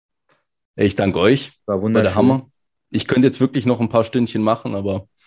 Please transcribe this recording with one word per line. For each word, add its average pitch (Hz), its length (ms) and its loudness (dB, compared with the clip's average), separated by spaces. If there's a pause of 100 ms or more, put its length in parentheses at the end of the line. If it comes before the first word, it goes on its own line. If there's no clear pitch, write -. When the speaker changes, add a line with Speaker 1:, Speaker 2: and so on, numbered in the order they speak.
(760)
Speaker 1:
Ich 98 220 -2
danke 98 240 0
euch. 127 320 2 (140)
Speaker 2:
War 101 100 -4
Speaker 1:
War 92 60 -4
Speaker 2:
wunderschön. 110 220 0
Speaker 1:
der 107 100 0
Hammer. 127 360 0 (400)
Ich - 160 -4
könnte 131 220 4
jetzt 135 120 -2
wirklich 127 260 0
noch 120 140 0
ein 113 80 0
paar 113 160 2
Stündchen 117 380 -2
machen, 110 320 -2
aber, 98 320 -4 (200)